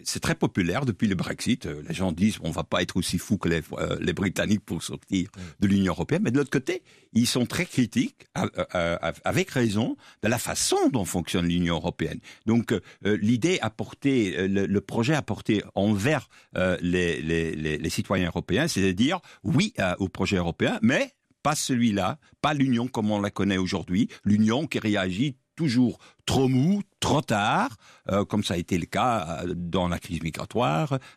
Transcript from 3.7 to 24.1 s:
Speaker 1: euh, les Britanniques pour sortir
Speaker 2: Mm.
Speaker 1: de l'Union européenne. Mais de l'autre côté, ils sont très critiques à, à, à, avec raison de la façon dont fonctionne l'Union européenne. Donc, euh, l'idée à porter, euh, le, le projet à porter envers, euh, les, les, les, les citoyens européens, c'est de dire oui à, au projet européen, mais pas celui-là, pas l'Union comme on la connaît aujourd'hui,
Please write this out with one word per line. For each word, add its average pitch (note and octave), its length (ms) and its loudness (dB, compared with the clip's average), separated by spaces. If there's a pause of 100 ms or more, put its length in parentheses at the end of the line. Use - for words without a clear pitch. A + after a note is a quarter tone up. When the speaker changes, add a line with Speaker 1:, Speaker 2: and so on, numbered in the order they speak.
Speaker 1:
euh, E2+ 260 -4
les F2+ 120 0
Britanniques F#2+ 520 0
pour E2+ 180 -6
sortir - 460 -4
Speaker 2:
Mm. F#2+ 120 -20 (200)
Speaker 1:
de G3+ 80 4
l'Union G3 240 4
européenne. E3+ 320 -2
Mais A#2 80 0
de C3+ 60 4
l'autre C#3+ 120 0
côté, C#3+ 320 -2 (300)
ils A2+ 160 4
sont B2 180 0
très - 180 -2
critiques - 680 -2
à, - 120 -2 (260)
à, E2+ 380 0
à, - 20 -2 (120)
avec A#2 260 0
raison A#2+ 460 0 (280)
de G#2+ 40 2
la A#2 100 2
façon - 540 0
dont G#2+ 120 0
fonctionne F2 420 -2
l'Union F2 300 2
européenne. D#2+ 420 -4 (280)
Donc, A2+ 260 2
euh, F#2 80 2 (420)
l'idée B2 400 2
à A2 80 -2
porter, A2+ 640 0
euh, F#2+ 120 0
le, G2 180 2
le G2 140 2
projet A#2 340 0
à C#3 80 2
porter G2+ 400 0 (140)
envers, G#2+ 520 2 (280)
euh, F2+ 240 2
les, F2 420 0
les, E2 320 0
les, D2+ 240 -2
les D#2+ 120 -4
citoyens F#2 360 -2
européens, F2+ 400 -2
c'est G2 160 -2
de G2 80 4
dire C3 300 0 (240)
oui F3 340 2
à, F2+ 220 0
au F#2+ 80 0
projet F#2+ 300 0
européen, F2 440 0
mais F3 300 2 (320)
pas D3 100 2
celui-là, A#2 640 0 (240)
pas D3 100 2
l'Union C3 360 2
comme G#2+ 240 0
on G#2 80 2
la G2+ 100 -2
connaît G2 280 0
aujourd'hui, F#2 500 0 (160)